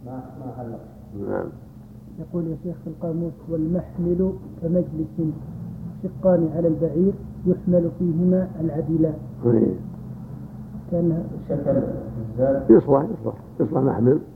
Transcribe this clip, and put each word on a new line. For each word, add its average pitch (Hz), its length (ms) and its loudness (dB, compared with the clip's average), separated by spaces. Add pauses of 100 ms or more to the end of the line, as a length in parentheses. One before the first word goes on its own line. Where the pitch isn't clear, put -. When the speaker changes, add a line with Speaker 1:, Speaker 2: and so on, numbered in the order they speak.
Speaker 1:
ما، 123 60 -12
ما 127 460 -12
حلق. 113 220 -10 (500)
Speaker 2:
نعم. 92 160 -2 (720)
Speaker 3:
يقول 165 280 -4
يا 160 160 -4
شيخ 170 200 -6
في - 40 -10
القاموس: 165 460 -4 (160)
"والمحمل 175 840 0 (280)
كمجلس 160 720 0 (680)
شقان 180 520 4
على 165 120 2
البعير 160 460 2 (320)
يحمل 175 540 4
فيهما 180 480 2 (120)
العدلان". 156 540 2 (320)
Speaker 2:
إيه. 107 280 6 (1160)
Speaker 3:
كان 170 320 2 (260)
Speaker 1:
شكل - 320 2 (500)
الزاد. 135 400 4
Speaker 2:
يصلح، 143 320 8
يصلح، 117 320 -6 (240)
يصلح 143 220 2
محمل 131 380 4 (160)